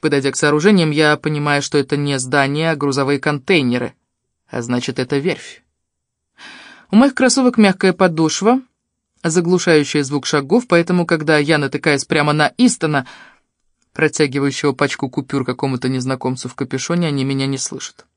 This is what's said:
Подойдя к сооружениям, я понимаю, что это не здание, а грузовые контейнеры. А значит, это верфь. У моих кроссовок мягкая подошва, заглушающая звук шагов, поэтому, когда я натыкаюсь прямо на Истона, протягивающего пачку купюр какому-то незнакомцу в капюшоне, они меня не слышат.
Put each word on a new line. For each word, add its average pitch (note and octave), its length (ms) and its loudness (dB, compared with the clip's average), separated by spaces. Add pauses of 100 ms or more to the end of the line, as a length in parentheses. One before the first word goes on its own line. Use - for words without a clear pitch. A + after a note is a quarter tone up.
Подойдя C#3+ 300 0
к C3 60 -8
сооружениям, D#3+ 540 4
я D3+ 260 2
понимаю, D3 460 -2
что - 160 -2
это C#3 180 0
не C#3+ 220 -2
здание, C#3 520 0
а D#3 60 -2
грузовые C#3 420 0
контейнеры. C#3 760 0 (540)
А A#2+ 140 -6
значит, B2 360 -4
это C3 200 -2
верфь. - 440 -6 (1300)
У G3 60 4
моих C4+ 180 6
кроссовок B3+ 440 2
мягкая F#3+ 340 2
подошва, F3+ 720 0 (600)
заглушающая E3 800 2
звук C3+ 240 -4
шагов, D3+ 400 0
поэтому, F3 400 2
когда D#3 320 0
я D3 200 2
натыкаюсь C#3+ 460 -2
прямо D3+ 280 0
на D3+ 240 2
Истона, D3+ 500 0 (840)
протягивающего C#3+ 800 -2
пачку C3+ 380 -4
купюр C3+ 340 -4
какому-то B2+ 440 -4
незнакомцу B2+ 600 -4
в - 60 -14
капюшоне, D#3+ 540 -4
они C#3 160 -2
меня C3+ 220 -2
не C3+ 120 -4
слышат. - 480 -12 (100)